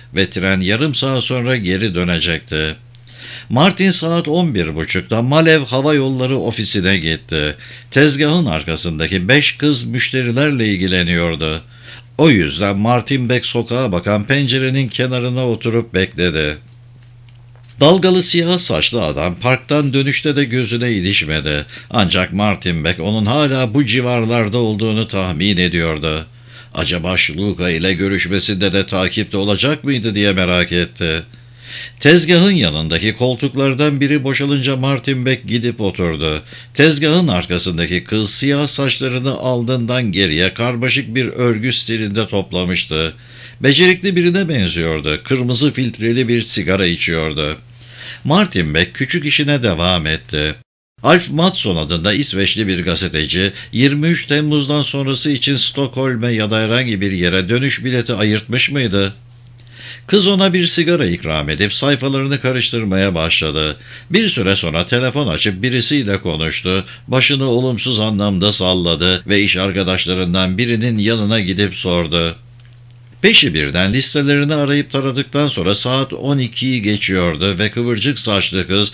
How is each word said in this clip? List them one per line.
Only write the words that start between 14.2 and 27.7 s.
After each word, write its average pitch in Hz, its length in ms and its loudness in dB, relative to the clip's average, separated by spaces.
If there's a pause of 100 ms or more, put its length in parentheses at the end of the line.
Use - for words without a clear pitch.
pencerenin 131 600 0
kenarına 127 600 -2
oturup 117 460 -2
bekledi. 78 640 0 (1200)
Dalgalı 180 440 6
siyah 175 360 0
saçlı 110 420 0
adam 80 340 -2
parktan 131 580 0
dönüşte 139 420 0
de 143 80 2
gözüne 120 480 -2
ilişmedi. 78 760 0 (240)
Ancak 92 440 0
Martin 92 500 -2
Beck 90 160 -2
onun 104 260 0
hala 131 480 0
bu 143 120 4
civarlarda 117 720 0
olduğunu 110 500 0
tahmin 92 500 0
ediyordu. 80 680 0 (480)
Acaba 87 440 -2
Şluka 87 520 -2
ile 87 240 0